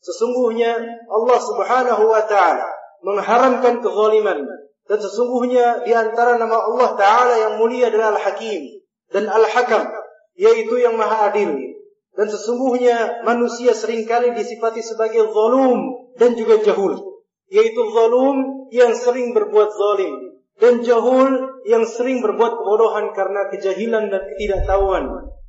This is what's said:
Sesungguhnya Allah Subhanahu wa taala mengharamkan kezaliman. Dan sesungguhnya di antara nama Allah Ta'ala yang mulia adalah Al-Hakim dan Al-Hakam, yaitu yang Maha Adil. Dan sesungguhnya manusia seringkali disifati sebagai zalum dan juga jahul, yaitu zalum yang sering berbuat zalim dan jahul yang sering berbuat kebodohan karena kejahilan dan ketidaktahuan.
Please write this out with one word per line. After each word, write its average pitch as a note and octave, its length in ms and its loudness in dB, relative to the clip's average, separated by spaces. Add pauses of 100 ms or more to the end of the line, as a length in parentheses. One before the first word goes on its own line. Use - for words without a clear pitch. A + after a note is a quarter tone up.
Sesungguhnya A#3 760 -2 (320)
Allah A#3 320 2
Subhanahu A#3 640 0
wa A3 200 4
taala F3+ 440 2 (320)
mengharamkan A#3+ 800 2
kezaliman. G#3 640 0 (400)
Dan G#3 120 -2
sesungguhnya A#3+ 880 0
di A3+ 80 2
antara A#3 420 2
nama A3+ 300 0
Allah A#3 320 0
Ta'ala A#3 400 4
yang A3 240 0
mulia A#3+ 260 0
adalah A3 300 0
Al-Hakim G3+ 640 -8 (320)
dan G3+ 160 -2
Al-Hakam, A3 580 2 (460)
yaitu A3+ 480 2
yang A3+ 160 2
Maha G#3 320 0
Adil. G3 240 0 (580)
Dan G#3 160 -2
sesungguhnya A#3+ 960 -2
manusia A#3+ 480 0
seringkali A3+ 640 -2
disifati A3 480 -6
sebagai A3 480 -2
zalum A#3 880 0
dan A#3 180 4
juga A3 240 4
jahul, G3 640 -2 (260)
yaitu A3 320 2 (140)
zalum B3+ 760 0
yang A#3+ 240 4
sering B3 400 -2
berbuat G#3 400 2
zalim F#3+ 400 0 (480)
dan A#3+ 240 4
jahul C4 800 2
yang A3 240 2
sering B3 320 -2
berbuat A3 320 0
kebodohan G#3+ 640 0
karena G3 320 -4
kejahilan G3+ 640 -4
dan F#3+ 100 -4 (120)
ketidaktahuan. F#3+ 960 -2 (160)